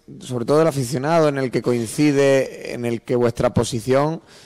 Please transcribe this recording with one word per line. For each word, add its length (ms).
sobre 240
todo 140
del 80
aficionado, 640
en 100
el 120
que 120
coincide, 1120
en 100
el 180
que 140
vuestra 380
posición 680